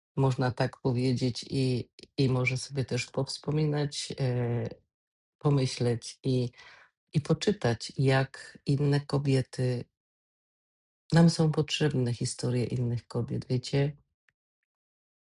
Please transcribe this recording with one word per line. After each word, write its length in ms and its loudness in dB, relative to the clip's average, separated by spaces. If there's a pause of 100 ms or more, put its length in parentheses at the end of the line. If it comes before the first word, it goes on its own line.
(160)
można 360 2
tak 260 -2
powiedzieć, 720 0
i, 400 0 (280)
i 120 4
może 280 0
sobie 280 -6
też 200 -4
powspominać, 1160 -2
e, 500 0 (680)
pomyśleć 880 0
i, 260 0 (640)
i 80 2
poczytać, 760 0
jak 680 0
inne 360 2
kobiety 840 0 (1300)
nam 160 8
są 220 2
potrzebne, 640 0
historie 520 -4
innych 420 -4
kobiet, 420 -4
wiecie? 480 -2 (1300)